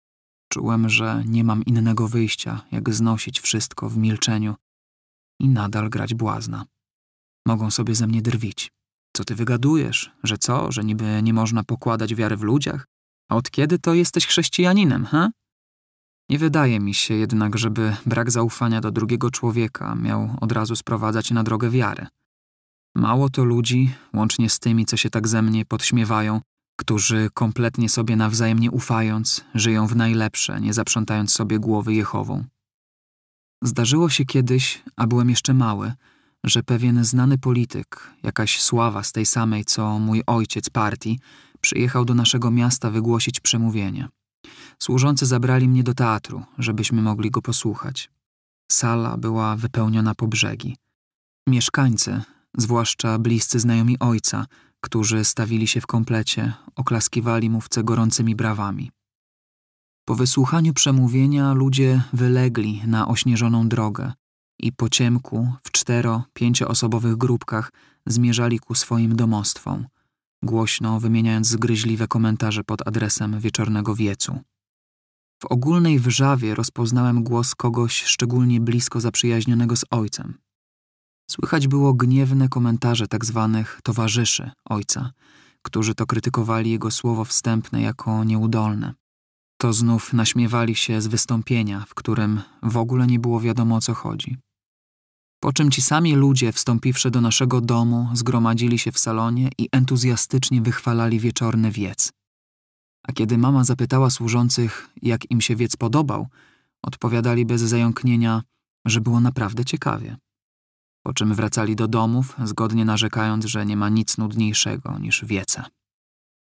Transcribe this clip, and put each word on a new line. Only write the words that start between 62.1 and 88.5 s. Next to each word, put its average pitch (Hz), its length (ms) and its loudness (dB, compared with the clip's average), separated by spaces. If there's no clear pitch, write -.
wylegli 120 720 2
na 113 220 2
ośnieżoną 117 600 2
drogę 107 440 -2
i 120 140 -2
po 117 160 -2
ciemku 123 640 0
w - 80 -18
cztero-, 120 520 0
pięcioosobowych 117 840 0
grupkach 117 560 -2
zmierzali 120 520 2
ku - 160 -8
swoim 113 420 2
domostwom, 110 720 -2
głośno 110 580 -2
wymieniając 113 480 2
zgryźliwe 113 600 0
komentarze 110 560 0
pod 107 240 -6
adresem 107 520 -2
wieczornego 107 540 -2
wiecu. 101 460 -2
W - 20 -12
ogólnej 156 540 2
wrzawie 123 560 2
rozpoznałem 120 720 0
głos 120 300 0
kogoś 117 480 -2
szczególnie 123 580 2
blisko 117 400 0
zaprzyjaźnionego 117 760 0
z - 140 -2
ojcem. - 480 -4
Słychać 143 380 0
było 139 260 4
gniewne 131 540 4
komentarze 117 600 0
tak 110 160 -4
zwanych 110 580 -2
towarzyszy 113 680 -2
ojca, 107 460 -4
którzy 110 320 -2
to 113 120 -2
krytykowali 113 640 -2
jego 113 200 -2
słowo 113 340 -2
wstępne 113 580 -2
jako 110 420 -2
nieudolne. 110 680 0